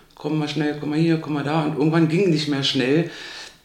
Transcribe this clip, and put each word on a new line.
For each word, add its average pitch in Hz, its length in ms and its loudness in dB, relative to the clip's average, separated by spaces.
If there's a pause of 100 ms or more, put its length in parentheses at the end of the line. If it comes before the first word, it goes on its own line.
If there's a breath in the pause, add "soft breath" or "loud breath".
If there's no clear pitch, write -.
(140 loud breath)
komm 151 240 -4
mal 151 100 -2
schnell, 147 320 -2
komm 147 100 -6
mal 151 80 0
hier, 165 220 4
komm 151 140 -6
mal 156 100 -2
da. 151 200 0
Und 156 120 -2
irgendwann 156 320 4
ging 175 220 2
nicht 151 180 0
mehr 139 140 0
schnell. 139 480 2 (540 loud breath)